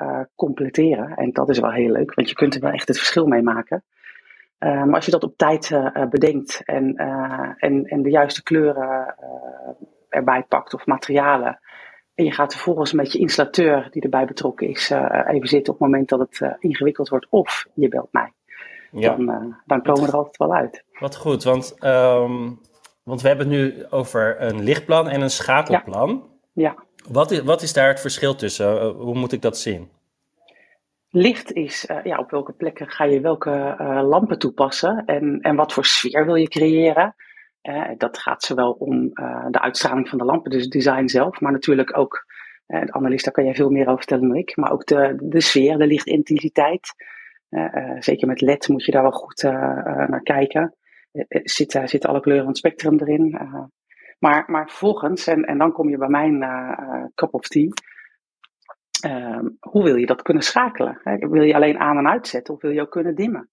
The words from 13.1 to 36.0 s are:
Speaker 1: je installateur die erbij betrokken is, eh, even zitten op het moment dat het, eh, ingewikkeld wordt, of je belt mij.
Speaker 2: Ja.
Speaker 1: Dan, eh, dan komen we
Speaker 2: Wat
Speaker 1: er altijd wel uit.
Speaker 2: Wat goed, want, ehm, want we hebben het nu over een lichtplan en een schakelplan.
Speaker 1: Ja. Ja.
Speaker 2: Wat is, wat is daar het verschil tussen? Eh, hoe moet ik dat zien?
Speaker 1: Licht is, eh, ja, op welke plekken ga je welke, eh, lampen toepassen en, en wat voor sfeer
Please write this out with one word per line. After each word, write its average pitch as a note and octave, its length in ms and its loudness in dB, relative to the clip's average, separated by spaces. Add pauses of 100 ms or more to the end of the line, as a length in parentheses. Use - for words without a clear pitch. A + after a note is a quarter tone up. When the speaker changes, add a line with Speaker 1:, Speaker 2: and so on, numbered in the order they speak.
Speaker 1:
je E3 60 0
installateur D3 720 2
die D3+ 120 -8
erbij C3 220 0
betrokken - 440 -4
is, - 220 -4
eh, C3+ 380 0
even B2+ 200 0
zitten C#3+ 240 2
op - 80 -8
het C#3 80 2
moment C#3 200 2
dat C3 100 2
het, - 220 -4
eh, C#3+ 180 -2
ingewikkeld C#3+ 500 0
wordt, C3 220 -2
of - 440 0
je C#3 140 2
belt - 240 -6
mij. A#1 200 -2 (580)
Speaker 2:
Ja. A2+ 260 2
Speaker 1:
Dan, B2 140 0
eh, A2+ 60 -4 (300)
dan C3+ 160 0
komen C#3+ 120 2
we C#3 60 4
Speaker 2:
Wat C#3+ 100 2
Speaker 1:
er C#3+ 60 0
altijd D3 200 -4
wel D#3 180 0
uit. C#3 300 -4 (140)
Speaker 2:
Wat C#3 180 -6
goed, C#3 280 -2
want, B2+ 340 0
ehm, B2 720 2 (520)
want B2 200 -8
we C3+ 60 6
hebben C#3+ 220 2
het C#3+ 80 2
nu C3+ 320 -2
over A#2 520 -2
een A2 200 -2
lichtplan D#3 460 2
en C#3 120 -2
een C3+ 100 0
schakelplan. D3+ 1000 0 (240)
Speaker 1:
Ja. D#3+ 100 -2
Ja. D3+ 220 -2 (280)
Speaker 2:
Wat D3 180 2
is, D#3+ 120 -2
wat E3 200 2
is D#3 100 -4
daar C3+ 160 4
het C3+ 120 0
verschil C#3 340 -2
tussen? G#2 460 -2
Eh, A2 100 0
hoe A#2+ 280 -6
moet B2 140 -4
ik A#2 100 -4
dat A2+ 160 0
zien? F2 300 -8 (1200)
Speaker 1:
Licht G#3 420 2
is, D#3+ 340 -6
eh, D3+ 180 -8
ja, E3 140 -4
op B2+ 120 -6
welke C#3+ 220 -6
plekken D#3 380 -8
ga - 140 -2
je C#3 160 4
welke, C#3+ 580 -2
eh, C#3 300 -2
lampen D3+ 300 2
toepassen C#3 680 0
en, C#3+ 340 0
en D3 160 2
wat D3+ 160 2
voor C#3 120 0
sfeer D3 420 2